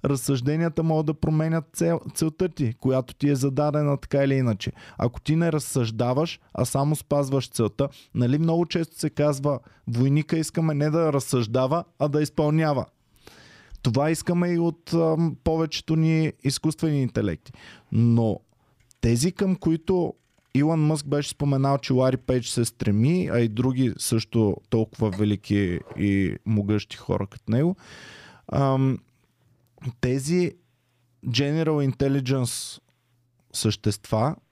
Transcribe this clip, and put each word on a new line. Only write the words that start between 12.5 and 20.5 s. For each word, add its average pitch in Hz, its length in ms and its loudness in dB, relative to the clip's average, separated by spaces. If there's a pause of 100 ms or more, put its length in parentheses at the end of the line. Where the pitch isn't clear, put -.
Това 139 300 2
искаме 175 420 0
и 170 60 0
от, 170 340 -4
ам, 165 500 2
повечето 160 520 -2
ни 160 380 2 (100)
изкуствени 151 580 0
интелекти. 104 500 -2 (400)
Но 117 480 2 (600)
тези, 120 300 2
към 190 240 0
които 165 580 -2 (400)